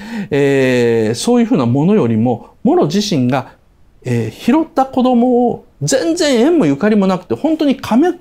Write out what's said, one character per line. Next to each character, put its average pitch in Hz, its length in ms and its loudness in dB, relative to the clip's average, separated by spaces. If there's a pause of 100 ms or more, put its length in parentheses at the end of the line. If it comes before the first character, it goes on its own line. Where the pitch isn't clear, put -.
(300)
え 127 840 2
ー、 - 20 -4
そ 240 220 0
う 240 40 4
い 226 40 2
う - 20 -2
ふ 220 60 -2
う 202 60 2
な 120 80 0
も 139 200 0
の 208 80 2
よ 156 120 2
り 113 100 0
も、 113 340 -2 (120)
モ 285 120 2
ロ 190 120 2
自 165 120 -2
身 160 280 -2
が、 127 260 -4 (520)
え 117 240 -2
ー、 - 20 -12
拾 240 320 0
っ - 40 -6
た 262 200 -2
子 262 160 -2
供 247 460 2
を - 160 -6 (180)
全 330 320 -2
然 294 260 0
縁 320 180 4
も 185 80 2
ゆ 139 100 2
か 208 120 0
り 214 80 2
も 190 100 2
な 185 120 0
く - 80 -20
て、 113 80 -4
本 311 240 -2
当 320 60 0
に 277 160 0
噛 - 160 -2
め-、 330 120 4 (120)